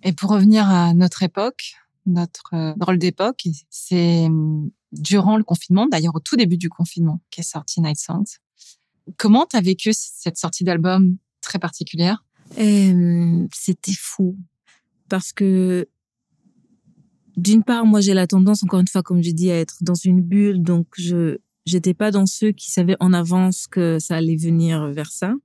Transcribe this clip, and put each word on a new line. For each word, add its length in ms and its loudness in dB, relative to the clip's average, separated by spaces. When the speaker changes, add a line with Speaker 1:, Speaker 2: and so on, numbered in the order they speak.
Speaker 1:
Et 80 0
pour 180 -4
revenir 380 6
à 260 4
notre 300 2
époque, 500 -6
notre, 500 -4
euh, 220 -4
drôle 220 0
d'époque, 500 -2
c'est, 580 0
euh, 320 -2
durant 440 0
le 60 2
confinement, 480 0
d'ailleurs 240 -2
au 60 -4
tout 160 -6
début 220 2
du 100 -6
confinement, 520 -4
qu'est 120 -14
sorti 380 -8
Night 180 -2
Songs. 400 -6
Comment 320 4
t'as 120 0
vécu 320 0
c-, 220 -6
cette 220 -8
sortie 260 -6
d'album 540 2
très 180 -8
particulière ? 680 -4
Speaker 2:
Euh, 920 2
c'était 460 -6
fou. 400 -4
Parce 240 -6
que, 560 0
d'une 280 2
part, 220 0
moi, 140 6
j'ai 140 2
la 140 2
tendance, 340 4
encore 160 0
une 100 2
fois, 140 -2
comme 200 0
je 100 -2
dis, 180 0
à 80 0
être 220 -6
dans 140 -2
une 280 2
bulle. 400 2
Donc, 240 0
je, 420 -2
j'étais 300 0
pas 180 -2
dans 140 2
ceux 260 0
qui 180 -10
savaient 300 0
en 120 4
avance 540 0
que 320 -2
ça 160 -6
allait 220 0
venir 560 0
vers 180 -8
ça. 240 -6